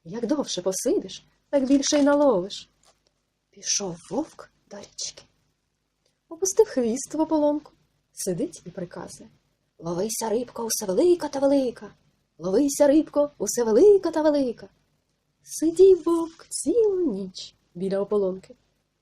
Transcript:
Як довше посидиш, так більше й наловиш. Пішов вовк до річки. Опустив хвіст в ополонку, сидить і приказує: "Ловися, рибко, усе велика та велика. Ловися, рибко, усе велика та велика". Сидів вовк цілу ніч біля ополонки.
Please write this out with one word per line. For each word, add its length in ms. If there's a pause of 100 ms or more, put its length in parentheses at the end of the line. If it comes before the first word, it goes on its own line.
Як 240
довше 340
посидиш, 640 (240)
так 160
більше 340
й 40
наловиш. 640 (800)
Пішов 460 (160)
вовк 380 (220)
до 60
річки. 460 (1080)
Опустив 360
хвіст 480
в 80
ополонку, 500 (420)
сидить 520
і 40
приказує: 600 (500)
"Ловися, 500
рибко, 360
усе 200
велика 420
та 120
велика. 520 (460)
Ловися, 500
рибко, 500
усе 260
велика 480
та 100
велика". 460 (760)
Сидів 600
вовк 460
цілу 640
ніч 420 (200)
біля 240
ополонки. 560 (460)